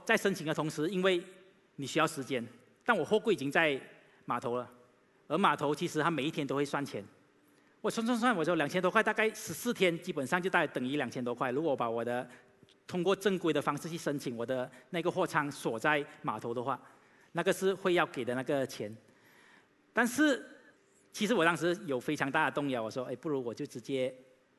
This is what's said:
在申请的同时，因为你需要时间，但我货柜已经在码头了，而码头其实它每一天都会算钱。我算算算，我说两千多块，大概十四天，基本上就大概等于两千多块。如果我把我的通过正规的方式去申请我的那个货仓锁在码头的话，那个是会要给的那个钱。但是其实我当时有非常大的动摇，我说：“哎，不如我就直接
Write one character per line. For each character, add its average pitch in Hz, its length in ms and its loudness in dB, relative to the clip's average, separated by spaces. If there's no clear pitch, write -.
在 226 120 4
申 196 180 2
请 147 120 -6
的 156 60 0
同 156 160 -2
时， 156 220 -2
因 190 120 -2
为 185 200 4
你 135 100 -8
需 143 120 -2
要 156 80 6
时 143 160 -4
间， 120 220 -4
但 240 100 4
我 165 100 0
货 214 140 2
柜 220 140 2
已 170 40 2
经 139 140 -2
在 151 300 4
码 123 160 -2
头 123 160 -2
了， 120 120 -4
而 151 100 0
码 180 160 4
头 147 180 0
其 170 140 -2
实 151 160 0
它 160 80 2
每 143 140 0
一 156 80 -2
天 151 120 -4
都 135 120 -2
会 143 80 0
算 143 200 -4
钱。 107 200 -8
我 226 80 -2
算 226 160 -2
算 240 140 0
算， 233 180 2
我 160 80 0
说 170 120 2
两 147 120 2
千 180 140 -2
多 180 80 4
块， 214 100 4
大 214 120 4
概 220 160 2
十 220 240 -8
四 233 200 -4
天， 175 300 4
基 180 100 -6
本 143 140 -4
上 175 160 2
就 185 80 -2
大 185 80 4
概 160 80 4
等 127 180 -2
于 135 120 -2
两 139 120 0
千 127 160 -6
多 120 80 -2
块。 123 200 -2
如 135 100 0
果 165 80 0
我 131 60 0
把 120 120 0
我 117 160 -2
的 123 240 -2
通 180 160 -2
过 196 100 4
正 190 240 0
规 165 140 2
的 147 100 0
方 143 160 0
式 170 100 -10
去 170 80 -8
申 147 220 -2
请 131 180 -6
我 117 80 -4
的 127 240 -2
那 175 100 -4
个 165 80 0
货 170 160 0
仓 147 260 0
锁 131 280 -4
在 151 260 2
码 110 180 -4
头 117 120 -6
的 120 80 -4
话， 123 200 -4
那 165 120 -2
个 185 80 4
是 190 200 0
会 185 220 0
要 170 120 6
给 135 180 -4
的 120 100 -2
那 131 80 -2
个 135 240 0
钱。 110 280 -8
但 240 140 4
是 269 380 4
其 - 120 -4
实 202 80 2
我 185 120 4
当 170 120 6
时 170 300 0
有 131 140 -2
非 151 160 -4
常 139 120 0
大 151 180 2
的 135 40 0
动 147 180 -2
摇， 123 140 -2
我 110 80 -4
说 127 160 -6
：“哎， 131 80 -8
不 143 140 -8
如 139 160 -2
我 113 100 -6
就 147 100 -8
直 131 160 -10
接 131 320 -2